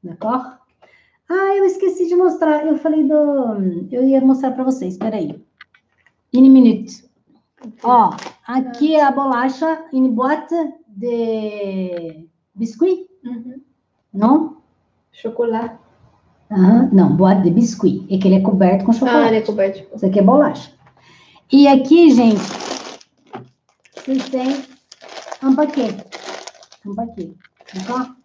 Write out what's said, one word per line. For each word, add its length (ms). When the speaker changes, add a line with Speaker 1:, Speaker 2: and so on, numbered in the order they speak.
Speaker 1:
D'accord? 540
Ah, 280
eu 80
esqueci 440
de 80
mostrar. 500
Eu 100
falei 280
do, 840
eu 180
ia 120
mostrar 320
pra 120
vocês, 320
peraí. 440
Une 160
minute. 580
Ó, 260
aqui 500
é 80
a 80
bolacha, 800
une 180
boîte 440
de 1400
biscuit. 540
Speaker 2:
Uhum. 380
Speaker 1:
Não? 440
Speaker 2:
Chocolate. 680
Speaker 1:
Aham, 420
não, 240
boîte 260
de 80
biscuit. 600
É 60
que 80
ele 100
é 40
coberto 440
com 80
chocolate. 320
Speaker 2:
Ah, 40
ele 80
é 60
coberto 320
de 60
chocolate. 160
Speaker 1:
Isso 100
aqui 120
é 40
bolacha. 500
E 160
aqui, 420
gente, 300
vocês 340
têm 360
um 120
paquete. 500
Um 100
paquete. 420
D'accord? 380